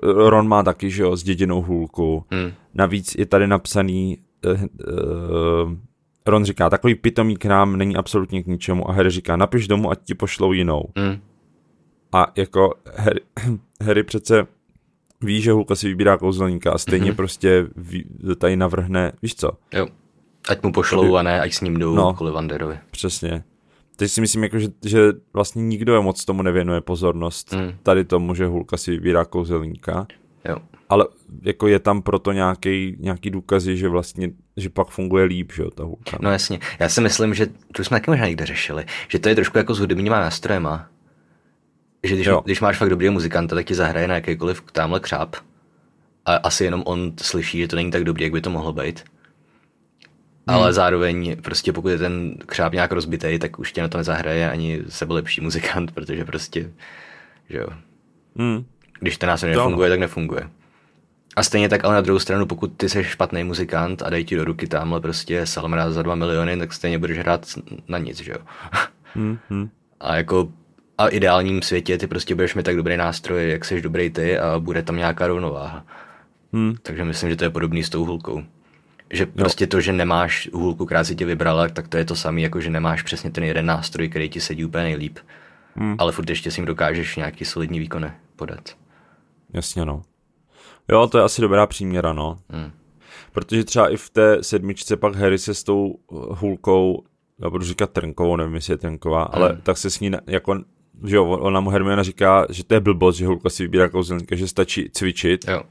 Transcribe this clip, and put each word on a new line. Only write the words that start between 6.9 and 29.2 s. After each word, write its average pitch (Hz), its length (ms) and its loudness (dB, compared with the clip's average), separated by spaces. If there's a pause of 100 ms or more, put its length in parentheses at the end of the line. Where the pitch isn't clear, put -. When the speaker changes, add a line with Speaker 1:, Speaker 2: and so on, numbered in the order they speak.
Speaker 1:
pitomý 110 420 2
k - 80 -14
nám 98 320 4
není 98 200 0
absolutně 95 460 -2
k 87 40 -8
ničemu," 90 440 -2
a - 20 0
Harry 92 180 4
říká, 90 260 -2
"Napiš 101 320 2
domů, 101 220 2
ať 90 140 -2
ti - 100 -8
pošlou 95 380 0
jinou." 87 320 0 (120)
Speaker 2:
Hmm. 101 240 -2 (920)
Speaker 1:
A 92 240 4
jako 95 380 2 (220)
Harry, 104 240 2 (300)
<clears throat> - 320 -8
Harry 107 200 2
přece 107 440 2 (760)
ví, 107 200 0
že 110 120 4
hůlka 107 220 4
si 101 140 -2
vybírá 98 300 4
kouzelníka 92 540 0
a 95 60 0
stejně 92 320 0
Speaker 2:
Mhm. 90 60 -2
Speaker 1:
prostě 92 500 4 (100)
ví, 87 280 -8 (340)
tady 92 180 2
navrhne, 92 560 0 (100)
víš 113 120 -4
co? - 160 -2 (240)
Speaker 2:
Jo. 95 140 0 (600)
Ať - 140 -2
mu 95 100 2
pošlou 92 300 2
Speaker 1:
Aby 92 160 6
Speaker 2:
a 87 40 4
ne, 87 180 2
ať 82 120 0
s - 80 -4
ním 85 180 0
jdou 82 160 0
Speaker 1:
No. 92 200 4
Speaker 2:
k 92 60 -8
Ollivanderovi. 78 580 -4 (120)
Speaker 1:
Přesně. 85 540 -6 (520)
Teď 101 140 -2
si - 100 -2
myslím, 110 220 2
jako, 110 160 0
že, 107 100 0 (160)
že 107 140 4 (340)
vlastně 101 300 -2
nikdo 113 320 2
je 110 60 8
moc 95 240 0
tomu 95 180 -2
nevěnuje 87 380 2
pozornost, 85 720 -2
Speaker 2:
Hmm. 92 200 -4 (100)
Speaker 1:
tady 95 220 4
tomu, 87 300 0
že 90 120 0
hůlka 87 300 -4
si - 140 -6
vybírá 85 340 2